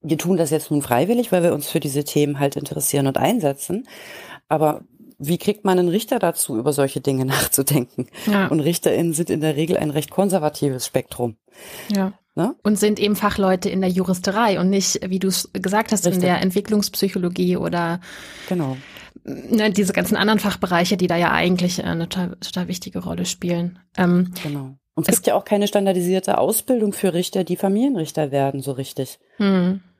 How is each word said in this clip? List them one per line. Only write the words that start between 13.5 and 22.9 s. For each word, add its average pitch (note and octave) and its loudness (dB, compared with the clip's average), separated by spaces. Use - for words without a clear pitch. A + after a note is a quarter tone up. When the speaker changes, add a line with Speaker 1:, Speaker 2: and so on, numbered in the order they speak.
Speaker 2:
in F#3+ 0
der F#3 2
Juristerei F#3 0
und F3+ 2
nicht, G3 0
wie F#3 -2
du's F#3+ -2
gesagt G3+ 0
hast, G#3+ 0
Speaker 1:
Richtig. F3+ 2
Speaker 2:
in F#3 4
der F3 2
Entwicklungspsychologie F#3 0
oder E3+ -2
Speaker 1:
Genau. C#3 -2
Speaker 2:
ne, G#3+ -2
diese G3 0
ganzen F3+ 0
anderen G#3 2
Fachbereiche, F3+ 0
die F3+ 0
da F3 2
ja E3+ 4
eigentlich, F3+ 2
äh, - -6
eine E3 -4
total, F3+ -4
total - -6
wichtige F3+ -8